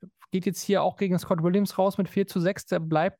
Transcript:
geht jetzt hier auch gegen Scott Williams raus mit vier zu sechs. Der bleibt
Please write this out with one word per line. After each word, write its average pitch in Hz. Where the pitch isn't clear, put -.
geht 185
jetzt 180
hier 190
auch 175
gegen 180
Scott 170
Williams 190
raus 190
mit 190
vier 196
zu -
sechs. 190
Der 175
bleibt 160